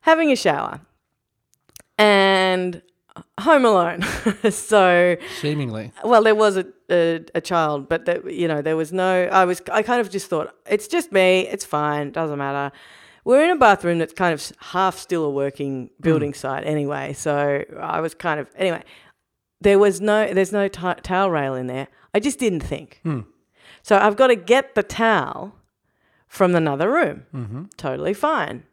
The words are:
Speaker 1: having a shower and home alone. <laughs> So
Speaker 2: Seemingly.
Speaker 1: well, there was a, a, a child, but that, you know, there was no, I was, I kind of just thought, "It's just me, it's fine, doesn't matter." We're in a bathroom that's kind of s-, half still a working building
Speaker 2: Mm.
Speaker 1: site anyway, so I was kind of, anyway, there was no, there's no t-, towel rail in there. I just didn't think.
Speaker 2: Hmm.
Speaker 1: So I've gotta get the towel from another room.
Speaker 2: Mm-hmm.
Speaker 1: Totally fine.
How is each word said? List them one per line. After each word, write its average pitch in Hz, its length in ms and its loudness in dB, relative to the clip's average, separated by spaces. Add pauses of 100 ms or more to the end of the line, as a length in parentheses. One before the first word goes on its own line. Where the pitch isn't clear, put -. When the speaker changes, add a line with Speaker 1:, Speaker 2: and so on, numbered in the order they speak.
Speaker 1:
having 320 300 4
a 247 60 2
shower 151 420 -2 (1160)
and 190 840 4 (580)
home 285 260 4
alone. 175 380 2 (220)
<laughs> 202 260 0
So 180 680 4 (220)
Speaker 2:
Seemingly. 120 520 -6 (120)
Speaker 1:
well, 226 200 4
there 220 120 6
was 208 220 2
a, 185 80 -4 (240)
a, 165 340 0 (120)
a 165 60 0
child, 151 480 -2
but 165 160 -4
that, 170 280 -4
you 170 140 -2
know, 151 140 -2
there 156 140 -2
was 160 160 -4
no, 185 340 0
I 185 200 4
was, 180 160 -4 (100)
I 214 120 0
kind 240 180 -2
of 190 80 -6
just 190 200 -10
thought, 160 240 -6 (160)
"It's 208 180 -2
just - 240 -4
me, 185 360 2
it's - 180 -10
fine, 147 460 -4
doesn't 151 260 -6
matter." 139 380 -6 (500)
We're 262 200 4
in 349 60 2
a 359 40 2
bathroom 190 440 4
that's 160 140 -4
kind 175 200 0
of 143 80 -6
s-, - 180 -14
half 185 380 -2
still 170 260 -4
a 147 60 0
working 139 600 -6 (120)
building 151 320 0
Speaker 2:
Mm. - 20 -12
Speaker 1:
site 135 300 -8
anyway, 143 480 -4
so 143 500 -2 (160)
I 160 220 -6
was 160 120 -6
kind 156 260 -6
of, 135 180 -12
anyway, 185 260 -4 (760)
there 202 180 4
was 190 220 2
no, 208 320 0
there's 185 180 0
no 202 160 -2
t-, 180 360 -6
towel 185 280 0
rail 139 240 -2
in 127 120 -6
there. 131 200 -8 (260)
I 208 60 2
just 254 180 -4
didn't 196 240 0
think. - 420 -12
Speaker 2:
Hmm. 143 180 -6 (600)
Speaker 1:
So 202 160 4
I've 202 200 4
gotta 254 180 6
get 233 400 0
the 208 80 0
towel 208 720 -2 (720)
from 180 260 2
another 160 380 0
room. 262 420 -2
Speaker 2:
Mm-hmm. 123 300 -10 (140)
Speaker 1:
Totally 147 360 -6
fine. 220 580 -4